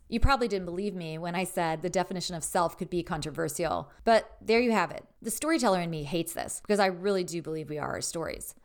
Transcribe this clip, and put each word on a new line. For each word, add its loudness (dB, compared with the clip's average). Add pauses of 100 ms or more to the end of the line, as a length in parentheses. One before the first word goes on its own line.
You -2
probably 6
didn't -2
believe -4
me -6
when -4
I 0
said 0
the -2
definition -2
of -8
self 0
could -6
be -2
controversial, -2 (140)
but 4
there 4
you 4
have 2
it. -12 (140)
The -6
storyteller 2
in -2
me -4
hates -2
this -6
because 2
I 6
really 2
do -4
believe -6
we -4
are -2
our -4
stories. -6